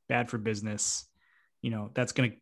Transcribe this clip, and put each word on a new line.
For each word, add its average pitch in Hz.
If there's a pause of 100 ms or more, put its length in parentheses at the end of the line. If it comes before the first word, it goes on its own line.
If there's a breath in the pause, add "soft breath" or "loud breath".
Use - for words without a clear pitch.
bad 120
for 120
business. 107 (560)
You 117
know, 107
that's 123
gonna, 123 (100)